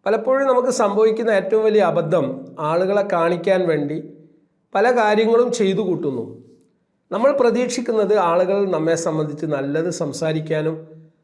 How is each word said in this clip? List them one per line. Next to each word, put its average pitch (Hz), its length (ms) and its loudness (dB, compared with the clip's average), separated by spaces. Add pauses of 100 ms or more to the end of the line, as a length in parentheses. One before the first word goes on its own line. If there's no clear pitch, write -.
പലപ്പോഴും 247 460 0
നമുക്ക് 247 300 2
സംഭവിക്കുന്ന 214 580 2
ഏറ്റവും 220 300 0
വലിയ 208 200 4
അബദ്ധം, 160 380 0 (420)
ആളുകളെ 190 360 0 (100)
കാണിക്കാൻ 175 440 0 (120)
വേണ്ടി 147 260 -2 (760)
പല 202 120 2 (160)
കാര്യങ്ങളും 226 480 2 (100)
ചെയ്തു 190 300 0
കൂട്ടുന്നു. 139 360 -4 (840)
നമ്മൾ 226 280 2
പ്രതീക്ഷിക്കുന്നത് 240 760 0 (160)
ആളുകൾ 185 300 2 (140)
നമ്മെ 160 300 0
സംബന്ധിച്ച് 156 500 -4
നല്ലത് 143 360 -2 (100)
സംസാരിക്കാനും 156 800 -4 (480)